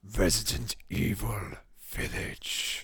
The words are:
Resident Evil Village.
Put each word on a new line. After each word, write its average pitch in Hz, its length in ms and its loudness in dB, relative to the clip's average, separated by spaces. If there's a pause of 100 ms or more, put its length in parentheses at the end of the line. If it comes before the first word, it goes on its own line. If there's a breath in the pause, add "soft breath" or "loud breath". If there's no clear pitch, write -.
(180)
Resident - 580 4 (140)
Evil 104 680 0 (340)
Village. - 920 -2